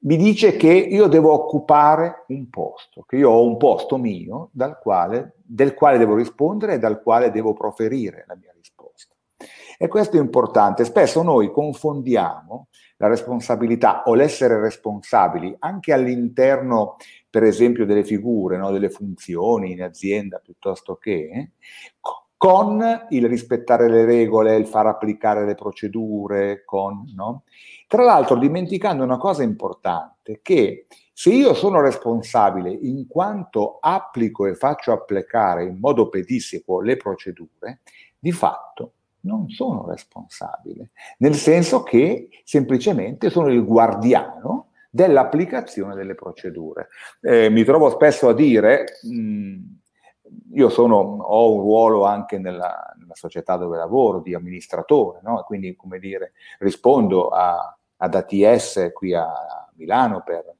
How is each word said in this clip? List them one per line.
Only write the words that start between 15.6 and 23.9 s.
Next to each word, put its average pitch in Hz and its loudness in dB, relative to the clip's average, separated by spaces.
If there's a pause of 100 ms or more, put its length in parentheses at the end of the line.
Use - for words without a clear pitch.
all'interno, 127 0 (340)
per 110 0
esempio, 117 2
delle 104 2
figure, 104 -4
no, 98 -4
delle 98 -2
funzioni 95 -6
in 90 -12
azienda 95 -8
piuttosto - -12
che, 92 -8 (460)
co-, - -14 (100)
con 214 2
il 123 0
rispettare 120 0
le 113 4